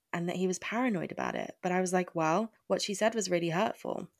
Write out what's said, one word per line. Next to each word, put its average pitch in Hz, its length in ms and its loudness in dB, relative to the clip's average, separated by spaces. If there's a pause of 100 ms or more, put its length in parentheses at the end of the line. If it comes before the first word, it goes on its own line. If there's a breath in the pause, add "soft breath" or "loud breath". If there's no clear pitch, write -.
(140)
and 175 160 0
that - 80 -2
he 185 100 2
was 185 120 0
paranoid 208 520 0
about 64 240 -2
it. - 260 -6
But 180 120 0
I 185 80 4
was 185 100 0
like, 180 240 0
'Well, 165 380 2 (140 soft breath)
what - 140 0
she 208 120 -2
said 214 200 2
was 202 160 -2
really 175 200 2
hurtful. - 600 -2 (100)